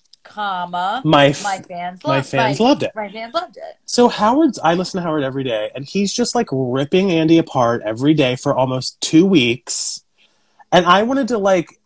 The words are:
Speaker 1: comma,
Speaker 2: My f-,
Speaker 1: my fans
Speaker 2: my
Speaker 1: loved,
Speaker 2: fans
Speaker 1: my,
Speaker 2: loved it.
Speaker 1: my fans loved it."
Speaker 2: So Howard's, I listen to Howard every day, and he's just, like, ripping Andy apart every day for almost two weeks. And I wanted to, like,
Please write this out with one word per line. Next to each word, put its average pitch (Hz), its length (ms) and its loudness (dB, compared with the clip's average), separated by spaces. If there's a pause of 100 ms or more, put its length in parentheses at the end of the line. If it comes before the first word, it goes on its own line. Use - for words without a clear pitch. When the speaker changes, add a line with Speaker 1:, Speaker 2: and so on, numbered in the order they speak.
(240)
Speaker 1:
comma, 190 800 -6
Speaker 2:
My 147 240 6
f-, 143 160 -2
Speaker 1:
my 196 160 -4
fans - 460 -12
Speaker 2:
my 311 100 0
Speaker 1:
loved, 277 140 -4
Speaker 2:
fans - 300 0
Speaker 1:
my, 220 60 2
Speaker 2:
loved 277 180 0
it. - 120 -6
Speaker 1:
my 214 160 -10
fans 226 220 -14
loved 339 240 -8
it." - 280 -18
Speaker 2:
So 240 220 2
Howard's, 240 560 0
I 165 100 2
listen 180 260 -4
to 175 60 -4
Howard 156 180 -2
every 135 200 -4
day, 110 320 -4
and 135 100 -10
he's 196 280 -4
just, 240 200 -2
like, 240 180 -2
ripping 139 600 0
Andy 165 260 4
apart 120 480 2
every 120 280 0
day 131 240 2
for 139 180 -2
almost 127 460 -2
two 160 240 4
weeks. - 800 0 (680)
And 170 160 4
I 190 160 6
wanted 262 240 -2
to, 233 100 -2
like, 190 480 0